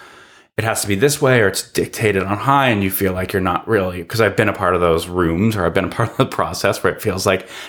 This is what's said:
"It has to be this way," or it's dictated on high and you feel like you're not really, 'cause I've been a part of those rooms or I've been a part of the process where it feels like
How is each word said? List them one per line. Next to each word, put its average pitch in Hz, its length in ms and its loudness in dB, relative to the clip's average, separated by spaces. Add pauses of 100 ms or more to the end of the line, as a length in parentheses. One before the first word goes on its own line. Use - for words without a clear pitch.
(560)
"It 104 80 -4
has 110 180 -2
to 104 60 -4
be 101 60 0
this 131 260 2
way," 127 220 4
or 98 60 4
it's - 240 -4
dictated 95 500 0
on 101 160 -2
high 135 300 2
and 101 160 2
you 95 80 0
feel 95 200 -2
like 92 220 -4
you're 95 80 0
not 90 260 -2
really, 92 360 0
'cause 113 180 -2
I've 101 140 2
been 107 140 2
a 98 40 -2
part 92 220 0
of 87 60 2
those 82 260 2
rooms 90 480 2
or 90 100 0
I've 85 80 0
been 92 120 2
a 82 40 -4
part 113 220 -2
of - 60 -8
the 131 100 2
process 92 560 -2
where 90 100 2
it - 80 -10
feels 95 240 -4
like 95 220 0 (220)